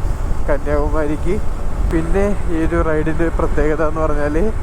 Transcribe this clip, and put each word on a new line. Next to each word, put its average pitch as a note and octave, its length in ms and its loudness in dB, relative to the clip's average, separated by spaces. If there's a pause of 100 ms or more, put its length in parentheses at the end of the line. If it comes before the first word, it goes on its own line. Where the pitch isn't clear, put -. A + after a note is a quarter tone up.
(500)
കന്യാകുമാരിക്ക്. D3 880 0 (560)
പിന്നെ E3 340 0 (280)
ഈ D#3+ 140 0
ഒരു E3+ 220 0
റൈഡിൻ്റെ D#3 340 0
ഒരു D#3+ 160 0
പ്രത്യേകത D3+ 480 2
എന്ന് D#3 140 -2
പറഞ്ഞാൽ D3 360 0 (260)